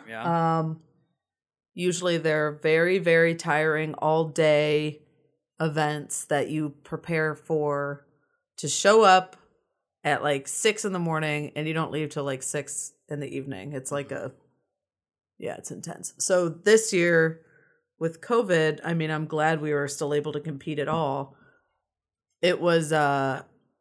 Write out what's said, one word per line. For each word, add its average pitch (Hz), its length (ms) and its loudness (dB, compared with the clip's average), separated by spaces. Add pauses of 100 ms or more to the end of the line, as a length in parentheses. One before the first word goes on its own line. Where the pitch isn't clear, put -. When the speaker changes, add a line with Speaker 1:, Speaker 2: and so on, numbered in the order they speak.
Speaker 1:
Yeah. 165 520 0
Speaker 2:
Um, 160 200 -4 (960)
usually 175 420 0
they're 151 360 0 (100)
very, 170 360 4
very 165 360 4
tiring 156 600 0
all-day 151 1080 2 (580)
events 151 680 -2
that 143 220 0
you 151 220 -4 (140)
prepare 156 500 -4
for 143 720 -4 (520)
to 156 100 -8
show 220 360 6
up 185 320 6 (680)
at, 147 200 0
like, 139 260 -2
six - 380 -2
in 196 80 -2
the 185 40 -4
morning, 156 580 -2
and 151 100 -4
you 156 80 -4
don't 160 180 -2
leave 147 180 -4
till, 143 140 -6
like, 135 180 -6
six - 500 -8 (180)
in 147 100 -6
the 143 80 -8
evening. 135 460 -10
It's 131 180 -10
like 143 180 -6
Speaker 1:
Mm-hmm. - 160 -8
Speaker 2:
a, 131 60 -12 (1040)
yeah, - 180 -10
it's - 160 -14
intense. - 460 -12
So 180 300 2
this 208 440 2
year 165 480 2 (580)
with 165 220 -4
covid, 170 640 2
I 170 100 -4
mean, 156 160 -2
I'm 156 160 -4
glad 156 340 0
we 151 120 -2
were 143 160 0
still 143 260 -4
able 147 180 -2
to 147 80 -6
compete 147 380 -8
at 143 100 -2
all. 139 460 -2 (1080)
It 175 180 2
was, 165 320 2
uh, 139 500 2 (380)